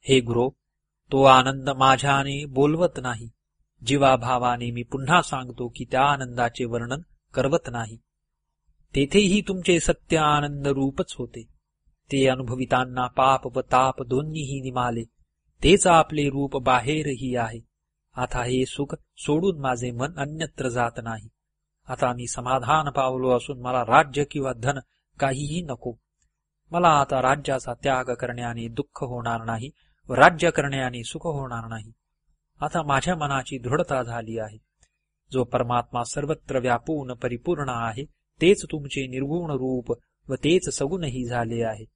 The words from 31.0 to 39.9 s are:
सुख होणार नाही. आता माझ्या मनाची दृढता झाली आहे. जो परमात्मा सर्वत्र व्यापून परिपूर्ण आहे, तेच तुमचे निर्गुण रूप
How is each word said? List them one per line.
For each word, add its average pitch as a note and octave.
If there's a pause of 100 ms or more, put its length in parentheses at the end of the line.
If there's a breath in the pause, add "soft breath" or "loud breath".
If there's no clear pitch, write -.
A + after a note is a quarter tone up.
सुख D#3
होणार B2+
नाही. A2+ (680)
आता D3+
माझ्या D3
मनाची C#3
दृढता C3
झाली A2+
आहे. G#2+ (760)
जो B2+
परमात्मा A#2+
सर्वत्र C#3+
व्यापून B2
परिपूर्ण C3
आहे, A#2 (360)
तेच F3+
तुमचे C#3+
निर्गुण C#3+
रूप B2+ (360)